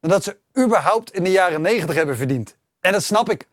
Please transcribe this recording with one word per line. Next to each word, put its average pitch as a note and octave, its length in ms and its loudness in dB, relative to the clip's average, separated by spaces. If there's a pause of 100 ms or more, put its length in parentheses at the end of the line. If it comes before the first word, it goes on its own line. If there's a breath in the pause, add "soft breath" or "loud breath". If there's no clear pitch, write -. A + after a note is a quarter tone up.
dan D#3+ 100 -2
dat G3 140 2
ze - 120 -10 (220)
überhaupt A3 540 0
in F3+ 120 -4
de F#3 60 0
jaren F3+ 300 2
negentig E3+ 360 0
hebben D3 200 0
verdiend. B2+ 400 -4 (240)
En F#3 120 2
dat G3 100 0
snap G#3+ 280 0
ik. E3+ 220 -6